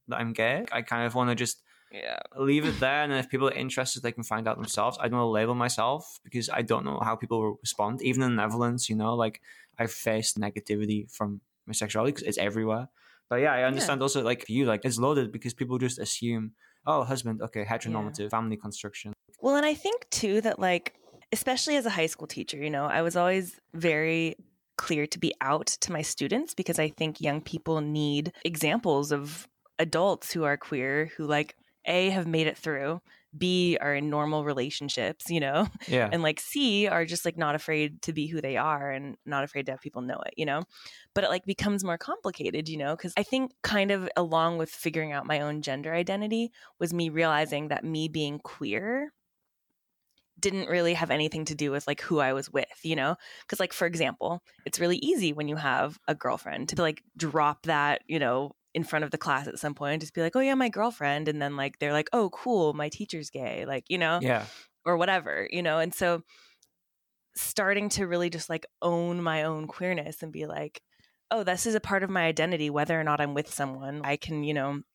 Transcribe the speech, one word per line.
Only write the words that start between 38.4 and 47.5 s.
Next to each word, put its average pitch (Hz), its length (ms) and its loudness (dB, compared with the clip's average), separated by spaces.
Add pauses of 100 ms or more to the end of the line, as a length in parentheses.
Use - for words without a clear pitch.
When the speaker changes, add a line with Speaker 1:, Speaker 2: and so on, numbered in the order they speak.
Speaker 2:
they 135 160 0
are 143 340 0
and 135 340 -6
not 139 180 0
afraid 143 240 -4
to 135 60 -4
have 135 80 -12
people 143 220 -10
know 123 220 -4
it, - 120 -10
you 156 80 -2
know, 143 160 0 (540)
but 202 80 2
it, - 60 2
like, 185 160 -2
becomes 196 380 0
more 175 140 -2
complicated, 175 720 -4
you 160 80 -6
know, 147 200 -2
'cause - 200 -8
I 202 60 2
think 262 300 -2 (100)
kind 202 280 2
of 185 160 0 (100)
along 165 420 4
with 160 100 -2
figuring 156 440 -4
out 143 120 -4
my 151 140 0
own 147 240 -2
gender 147 300 -4
identity 208 580 0 (280)
was 170 140 -2
me 170 160 2
realizing 151 600 2